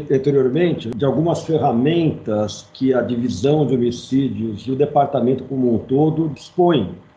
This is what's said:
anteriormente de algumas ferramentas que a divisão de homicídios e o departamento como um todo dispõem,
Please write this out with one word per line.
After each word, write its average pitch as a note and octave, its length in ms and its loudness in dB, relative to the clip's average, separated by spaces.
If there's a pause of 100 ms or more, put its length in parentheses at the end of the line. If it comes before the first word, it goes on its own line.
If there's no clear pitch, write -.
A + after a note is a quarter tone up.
anteriormente C3+ 800 2
de A2+ 140 -6
algumas D#3 400 0
ferramentas B2+ 1300 0
que C3 200 0
a B2 80 2
divisão B2 680 0
de C3 80 0
homicídios A#2+ 840 -2
e C3 100 -6
o C3 40 -4
departamento C3+ 680 0
como B2+ 300 0
um G#2+ 60 0
todo D3+ 500 0
dispõem, C3+ 680 0 (220)